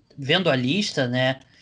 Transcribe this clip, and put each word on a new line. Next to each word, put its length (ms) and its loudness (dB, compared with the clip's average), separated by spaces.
vendo 320 2
a 60 4
lista, 520 -2
né, 340 0